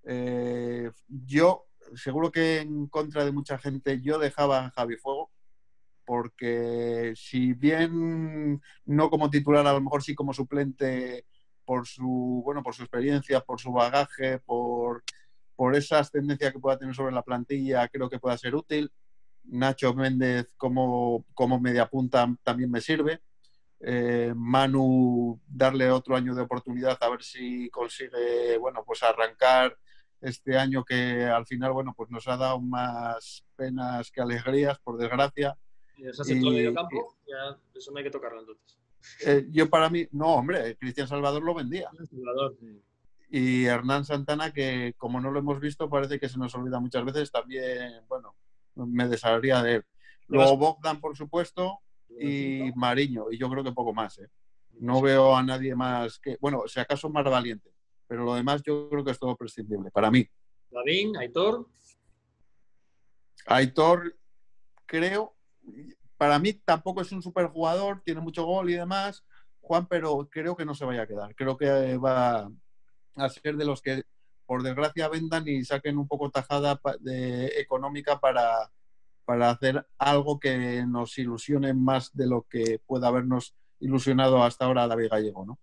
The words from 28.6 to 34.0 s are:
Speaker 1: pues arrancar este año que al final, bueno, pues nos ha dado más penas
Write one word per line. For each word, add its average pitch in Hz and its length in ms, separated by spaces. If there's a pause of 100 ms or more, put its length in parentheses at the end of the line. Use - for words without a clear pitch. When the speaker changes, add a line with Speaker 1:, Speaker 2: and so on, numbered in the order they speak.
Speaker 1:
pues 117 180
arrancar 123 760 (420)
este 131 380
año 135 260
que 123 400
al 117 220
final, 131 260
bueno, 131 240
pues 113 140
nos 117 180
ha 127 80
dado 131 240
más 120 840 (100)
penas 127 540